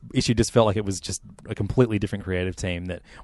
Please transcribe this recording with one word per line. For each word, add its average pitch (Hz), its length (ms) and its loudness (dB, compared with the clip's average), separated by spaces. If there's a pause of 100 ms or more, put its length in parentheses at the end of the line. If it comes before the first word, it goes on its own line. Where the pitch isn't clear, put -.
(120)
issue 127 220 2
just 110 160 2
felt 117 160 6
like 101 100 2
it 107 80 -2
was 95 160 -4
just - 220 -10 (260)
a 110 60 -4
completely 110 440 2
different 101 260 -4
creative 92 300 -2
team 90 320 -4
that 90 160 -8 (220)